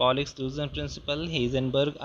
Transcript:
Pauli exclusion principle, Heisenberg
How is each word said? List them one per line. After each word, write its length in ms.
Pauli 240
exclusion 500
principle, 540
Heisenberg 760